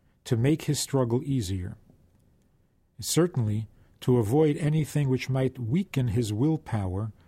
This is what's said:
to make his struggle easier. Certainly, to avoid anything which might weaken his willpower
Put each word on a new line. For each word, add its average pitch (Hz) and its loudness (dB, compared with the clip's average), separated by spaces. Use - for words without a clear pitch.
to - 0
make 139 2
his 143 -2
struggle 127 0
easier. 98 -4
Certainly, 113 0
to 123 4
avoid 143 4
anything 151 0
which 127 -2
might 131 -2
weaken 127 -2
his 107 0
willpower 110 -2